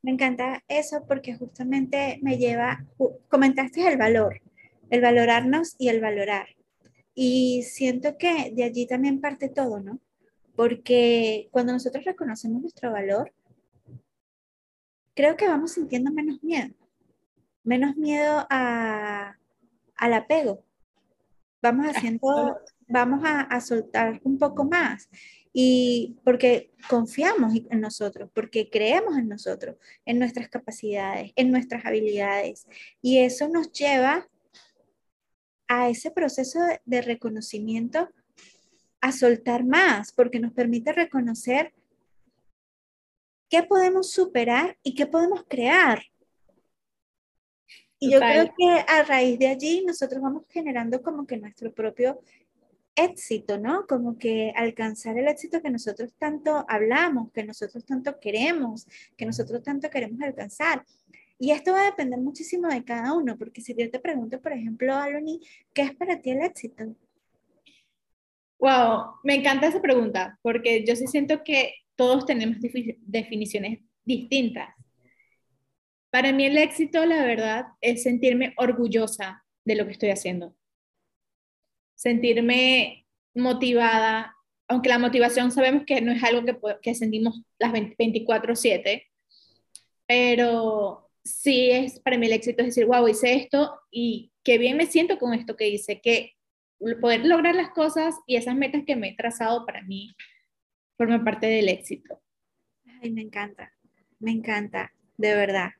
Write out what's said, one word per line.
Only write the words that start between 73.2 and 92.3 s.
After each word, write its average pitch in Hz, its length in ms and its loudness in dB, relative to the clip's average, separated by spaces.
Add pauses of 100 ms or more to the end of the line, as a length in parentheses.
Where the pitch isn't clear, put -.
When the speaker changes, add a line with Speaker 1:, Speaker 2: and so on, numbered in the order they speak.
Speaker 2:
distintas. 247 640 -4 (1400)
Para 254 220 2
mí 269 120 2
el 285 140 2
éxito, 320 480 0
la 320 180 2
verdad, 226 420 -2 (140)
es 240 220 -2
sentirme 247 540 2
orgullosa 226 880 -2 (200)
de 214 120 0
lo 202 100 -2
que - 60 -12
estoy 208 180 -2
haciendo. 180 460 -6 (1400)
Sentirme 240 1120 2 (280)
motivada, 233 1000 2 (320)
aunque 254 220 0
la 240 100 4
motivación 240 540 2
sabemos 277 320 2
que 262 160 0
no 233 100 0
es 240 140 -2
algo 240 200 2
que 240 100 -2
po-, 208 280 -6
que 233 140 -4
sentimos 220 460 -2 (160)
las 233 120 0
veinte, 214 260 -4
veinticuatro 226 600 0
siete, 214 500 0 (1000)
pero 233 1040 2 (140)
sí 254 460 2
es, 262 300 0
para 254 160 0
mí 233 100 2
el 226 60 2